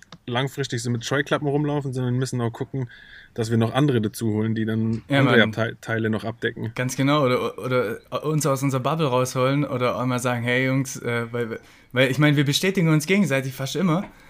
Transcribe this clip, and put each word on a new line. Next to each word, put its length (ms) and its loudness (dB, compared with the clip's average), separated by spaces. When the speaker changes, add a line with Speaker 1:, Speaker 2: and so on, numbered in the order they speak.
Speaker 1:
langfristig 580 -4
so 60 -2
mit 160 -2
Scheuklappen 420 0
rumlaufen, 460 -2
sondern 220 0
müssen 260 -2
auch 100 0
gucken, 380 -6
dass 160 -2
wir 80 2
noch 160 2
andere 280 4
dazu 300 -2
holen, 240 0
die 100 -2
dann 440 -2
Speaker 2:
Ja, 100 4
Speaker 1:
andere 180 6
Speaker 2:
Mann. 120 6
Speaker 1:
Abte-, 300 -4
Teile 300 -2
noch 160 -2
abdecken. 500 -6
Speaker 2:
Ganz 200 -4
genau, 300 2
oder, 320 0
oder 680 -4
uns 200 0
aus 180 0
unserer 180 0
Bubble 260 0
rausholen 560 0
oder 340 -2
auch 80 -2
mal 140 0
sagen, 240 -2
hey 220 2
Jungs, 360 -2
äh, 300 -4
weil, 280 -4
weil 180 4
ich 80 0
meine, 160 6
wir 100 4
bestätigen 440 2
uns 160 4
gegenseitig 480 0
fast 220 -6
immer. 300 0